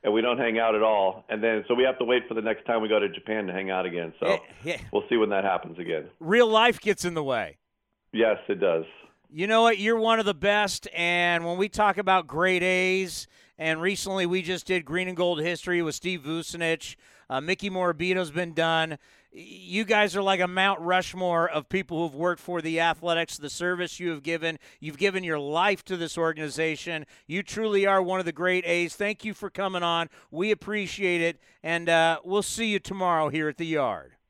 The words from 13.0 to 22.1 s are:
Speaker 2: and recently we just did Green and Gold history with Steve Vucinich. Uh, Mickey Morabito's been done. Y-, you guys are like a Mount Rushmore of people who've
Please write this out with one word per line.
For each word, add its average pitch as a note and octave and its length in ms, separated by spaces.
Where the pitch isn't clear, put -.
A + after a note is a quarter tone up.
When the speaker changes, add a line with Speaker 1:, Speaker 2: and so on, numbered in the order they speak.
Speaker 2:
and D#3+ 240
recently F#3+ 420
we F3+ 160
just F3 280
did F3+ 160
Green F3+ 240
and F3+ 80
Gold F3 240
history F3 420
with D#3 140
Steve F3+ 240
Vucinich. E3 760
Uh, C3 120
Mickey F#3 280
Morabito's F3+ 640
been E3+ 240
done. D#3+ 440
Y-, - 180
you F#3 340
guys G#3 320
are G3+ 60
like G3 160
a F3+ 80
Mount F#3 340
Rushmore F3 680
of D#3 180
people F3+ 320
who've D#3+ 140